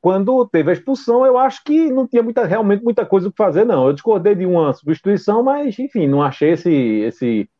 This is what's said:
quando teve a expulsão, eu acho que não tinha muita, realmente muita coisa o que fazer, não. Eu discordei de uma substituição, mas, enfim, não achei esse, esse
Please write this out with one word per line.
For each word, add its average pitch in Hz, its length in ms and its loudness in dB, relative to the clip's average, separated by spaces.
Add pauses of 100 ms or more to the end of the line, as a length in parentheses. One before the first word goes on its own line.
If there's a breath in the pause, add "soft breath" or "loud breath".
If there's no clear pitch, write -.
quando 196 460 0
teve 160 240 0
a - 20 0
expulsão, 254 520 -2
eu 254 120 4
acho 254 260 -2
que 311 280 0
não 254 160 -2
tinha 233 160 0
muita, 233 220 -2
realmente 202 380 0
muita 233 220 -2
coisa 190 220 0
o 202 40 -6
que - 60 -10
fazer, 196 280 2
não. 156 220 2
Eu 143 60 2
discordei 202 400 0
de 185 120 -2
uma 165 280 2
substituição, 202 720 -2
mas, 269 340 -2
enfim, 233 300 -2
não 143 160 0
achei 147 300 0
esse, 170 180 -2
esse 113 800 -2 (100)